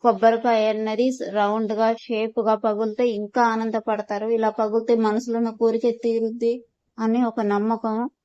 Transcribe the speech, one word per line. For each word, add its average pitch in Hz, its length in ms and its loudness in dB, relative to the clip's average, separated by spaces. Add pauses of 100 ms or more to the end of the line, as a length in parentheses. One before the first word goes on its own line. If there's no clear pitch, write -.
కొబ్బరికాయ 226 680 4
అన్నది 220 500 0 (120)
రౌండ్ 208 420 0
గా, 220 200 2
షేప్ 226 480 -4
గా 220 140 2
పగిలితే 214 540 -2
ఇంకా 208 340 -2
ఆనందపడతారు. 220 840 -2
ఇలా 220 220 2
పగిలితే 226 440 0
మనసులో 226 440 0
ఉన్న 233 120 0
కోరిక 226 320 0 (200)
తీరుద్ది 233 640 -2 (340)
అని 226 260 2
ఒక 226 160 -2
నమ్మకం. 220 720 -2 (140)